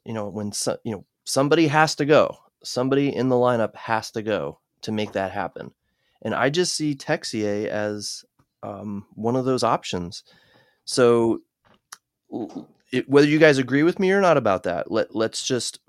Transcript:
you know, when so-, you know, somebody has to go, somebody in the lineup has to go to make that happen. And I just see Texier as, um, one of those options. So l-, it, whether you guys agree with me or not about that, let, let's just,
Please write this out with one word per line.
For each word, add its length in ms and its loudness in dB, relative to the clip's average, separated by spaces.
you 80 -10
know, 140 -6
when 240 -8
so-, 320 -4
you 80 -4
know, 120 -10
somebody 420 2
has 300 2
to 80 -2
go, 320 4
somebody 520 0
in 140 0
the 80 4
lineup 400 2
has 360 -4
to 100 -6
go 380 -4
to 100 -6
make 200 -4
that 200 -2
happen. 400 -8
And 120 -4
I 160 0
just 260 -2
see 180 -4
Texier 720 -4
as, 580 -6
um, 520 -12
one 220 -2
of 80 -2
those 200 0
options. 580 -4
So 560 2
l-, 360 -10
it, 160 -4
whether 200 6
you 120 2
guys 200 8
agree 240 2
with 160 2
me 140 2
or 100 4
not 160 4
about 240 0
that, 280 -4
let, 240 -2
let's 320 -2
just, 420 -4